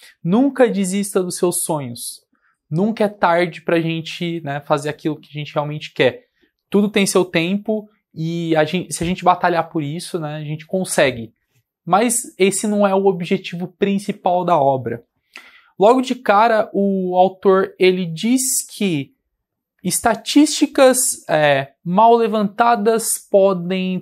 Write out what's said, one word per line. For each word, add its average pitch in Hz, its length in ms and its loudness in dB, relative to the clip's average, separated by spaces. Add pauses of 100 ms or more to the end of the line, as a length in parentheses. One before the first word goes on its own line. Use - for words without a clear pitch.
(240)
Nunca 254 440 2
desista 196 540 -2
dos 180 160 -6
seus 175 260 -2
sonhos. 135 600 -8 (420)
Nunca 208 360 -2
é 208 40 0
tarde 175 540 -2
pra 170 180 0
gente, 165 600 -6
né, 143 200 -8
fazer 147 280 -4
aquilo 151 300 -6
que - 100 -20
a - 40 -20
gente 147 200 -12
realmente 151 400 -8
quer. 127 300 0 (440)
Tudo 202 220 2
tem 202 160 0
seu 185 180 2
tempo 202 640 -4 (240)
e 165 440 -4
a 156 100 2
gen-, 175 240 -6
se 156 140 -8
a - 20 -4
gente 180 180 -4
batalhar 175 460 0
por 160 140 -4
isso, 165 340 -8
né, 151 200 -8
a 151 60 -12
gente 151 220 -10
consegue. 143 680 -2 (540)
Mas 214 540 0
esse 190 260 0
não 208 220 2
é 190 80 0
o 196 100 2
objetivo 180 640 -2
principal 196 760 -2
da 175 140 2
obra. 135 460 -2 (720)
Logo 240 240 4
de 254 140 -2
cara, 214 580 2
o 190 420 0
autor, 190 640 2
ele 185 280 2
diz 226 600 -2
que 165 480 -4 (720)
estatísticas, 254 1400 2
é, 147 460 2 (100)
mal 214 320 4
levantadas 226 1000 0
podem 185 840 0